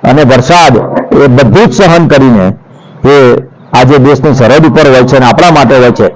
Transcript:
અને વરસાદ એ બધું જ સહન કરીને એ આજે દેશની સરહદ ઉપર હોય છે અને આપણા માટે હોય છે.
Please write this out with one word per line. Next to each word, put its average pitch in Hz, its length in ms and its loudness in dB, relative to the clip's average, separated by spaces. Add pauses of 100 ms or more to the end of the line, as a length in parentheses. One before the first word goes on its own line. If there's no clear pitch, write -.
અને 143 160 0
વરસાદ 135 540 0 (460)
એ 143 40 0
બધું 135 400 0
જ - 60 -2
સહન 170 340 0
કરીને 120 460 0 (560)
એ 135 260 2 (380)
આજે 127 240 0
દેશની 127 360 0
સરહદ 135 320 0
ઉપર 151 220 0
હોય 127 160 2
છે 127 120 0
અને 127 100 2
આપણા 160 260 0
માટે 135 260 0
હોય 123 140 2
છે. 104 240 -2